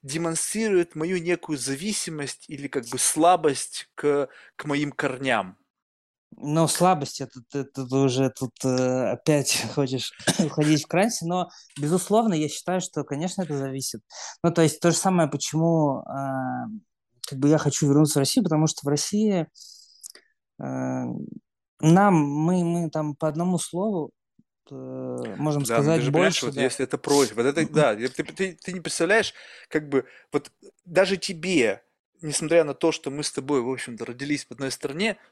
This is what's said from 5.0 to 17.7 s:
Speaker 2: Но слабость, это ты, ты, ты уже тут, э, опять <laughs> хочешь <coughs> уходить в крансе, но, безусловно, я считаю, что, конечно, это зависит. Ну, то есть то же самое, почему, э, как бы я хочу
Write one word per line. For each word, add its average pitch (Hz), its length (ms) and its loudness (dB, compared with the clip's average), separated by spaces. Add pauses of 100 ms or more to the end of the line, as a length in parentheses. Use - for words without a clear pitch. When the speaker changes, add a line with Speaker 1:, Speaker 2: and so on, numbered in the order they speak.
Speaker 2:
Но 151 320 0
слабость, 170 520 0
это 131 200 -12 (100)
ты, 139 140 -6
ты, 135 220 -8
ты 127 100 -2
уже 135 340 4
тут, 127 220 -8 (120)
э, 127 480 0
опять 143 560 0
<laughs> - 60 -10
хочешь 131 380 -2 (140)
<coughs> - 160 0
уходить 151 420 2
в - 20 -20
крансе, 202 400 0
но, 175 220 -2 (280)
безусловно, 185 580 2
я 151 140 0
считаю, 180 320 -4
что, 160 240 -6
конечно, 175 380 -6
это 151 140 -4
зависит. 135 460 -6 (400)
Ну, 170 100 4
то 170 100 4
есть 156 180 2
то 170 100 4
же 160 60 2
самое, 180 320 2
почему, 151 760 0
э, 131 680 -6 (600)
как 139 100 -8
бы 143 100 2
я 151 100 6
хочу 147 300 0